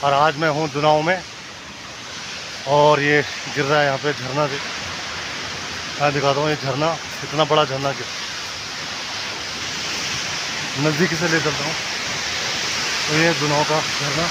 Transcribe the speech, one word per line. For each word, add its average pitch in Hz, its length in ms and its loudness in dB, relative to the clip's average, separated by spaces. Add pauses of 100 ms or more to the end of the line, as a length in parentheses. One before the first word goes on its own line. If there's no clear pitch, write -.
और 143 80 6
आज 147 240 6
मैं 160 120 2
हूँ 151 220 2
दुनाव 151 320 4
में 175 200 2 (1500)
और 147 320 8
ये 147 220 6 (320)
गिर 143 100 2
रहा 147 160 4
है 147 60 6
यहाँ 135 120 2
पे 143 140 0
झरना। 127 340 0
दे-, 139 140 -2 (1400)
मैं 143 120 4
दिखाता 139 280 2
हूँ 151 80 2
ये 151 80 2
झरना, 139 360 0 (320)
इतना 151 200 0
बड़ा 151 200 4
झरना 135 280 -2
गिर, 127 140 -6 (2750)
नज़दीक 156 280 4
से 165 140 0
ले 160 120 4
चलता 143 240 0
हूँ। 160 100 -2 (1300)
तो 151 80 2
ये 165 240 6
दुनाव 147 240 2
का 151 160 2
झरना 147 500 -2